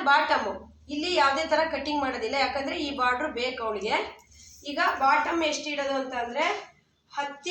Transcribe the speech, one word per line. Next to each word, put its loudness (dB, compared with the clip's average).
ಬಾಟಮು 4
ಇಲ್ಲಿ -2
ಯಾವುದೇ 4
ಥರ 4
ಕಟ್ಟಿಂಗ್ -2
ಮಾಡೋದಿಲ್ಲ, -2
ಯಾಕಂದ್ರೆ -4
ಈ -2
ಬಾರ್ಡರ್ 2
ಬೇಕು -4
ಅವಳಿಗೆ. -2
ಈಗ -2
ಬಾಟಮ್ 4
ಎಷ್ಟು -6
ಇಡೋದು -2
ಅಂತ -6
ಅಂದ್ರೆ -2
ಹತ್ತು -6